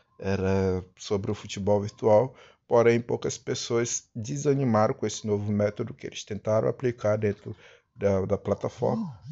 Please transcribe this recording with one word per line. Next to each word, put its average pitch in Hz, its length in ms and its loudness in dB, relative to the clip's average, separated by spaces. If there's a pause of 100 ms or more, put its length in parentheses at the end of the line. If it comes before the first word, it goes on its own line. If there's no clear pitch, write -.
(200)
era 95 640 0 (140)
sobre 101 340 -4
o 104 40 -2
futebol 104 440 -2
virtual. 107 560 2 (320)
Porém, 117 320 6
poucas 123 380 -4
pessoas - 760 -4
desanimaram 131 800 0
com - 120 -6
esse - 200 -6
novo 104 240 -2
método 104 440 0
que - 120 -14
eles - 200 -12
tentaram 110 420 -2
aplicar 117 480 0
dentro 107 400 -2 (400)
da, 98 300 2
da 98 120 0
plataforma. 120 800 -4 (140)